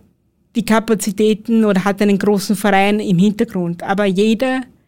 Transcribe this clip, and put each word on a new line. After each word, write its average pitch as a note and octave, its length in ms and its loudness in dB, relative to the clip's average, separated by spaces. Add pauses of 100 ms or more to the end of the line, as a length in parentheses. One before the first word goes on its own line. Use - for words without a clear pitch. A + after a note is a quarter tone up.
(540)
die A3+ 100 -2
Kapazitäten A3 1000 0
oder G3 200 2
hat G3 160 -2
einen G3+ 180 2
großen G3+ 360 0
Verein G3+ 460 2
im G3+ 180 0
Hintergrund, G3 640 0
aber G3 220 -2
jeder A3 580 0 (260)